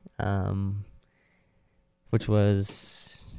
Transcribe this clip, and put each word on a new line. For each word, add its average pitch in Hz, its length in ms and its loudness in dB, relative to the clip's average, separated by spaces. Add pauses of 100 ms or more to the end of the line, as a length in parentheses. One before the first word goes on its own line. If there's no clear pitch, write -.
(180)
um, 98 680 -2 (1300)
which - 180 2
was, - 1120 0